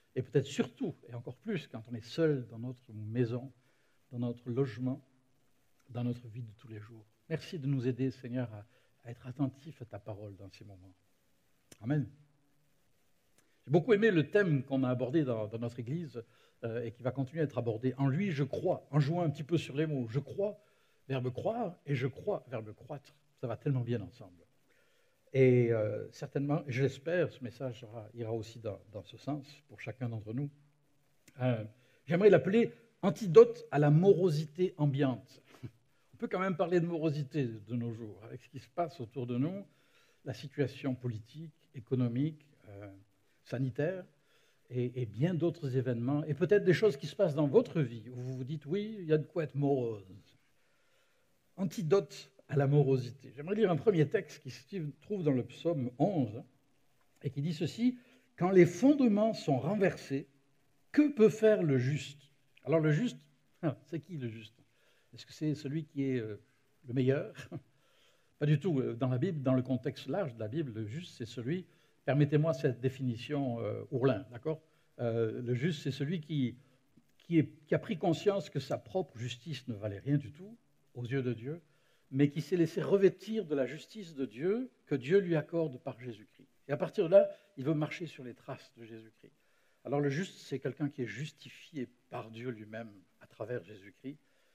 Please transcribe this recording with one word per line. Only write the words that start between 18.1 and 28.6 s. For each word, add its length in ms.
je 140
crois, 460
en 100
jouant 220
un 80
petit 140
peu 140
sur 180
les 100
mots. 220
Je 100
crois, 420
verbe 240
croire, 540
et 80
je 140
crois, 400
verbe 260
croître. 400
Ça 60
va 100
tellement 260
bien 180
ensemble. 440
Et, 400
euh, 380
certainement, 560
je 160
l'espère, 480
ce 140
message 360
sera, 340
ira 180
aussi 260
dans, 220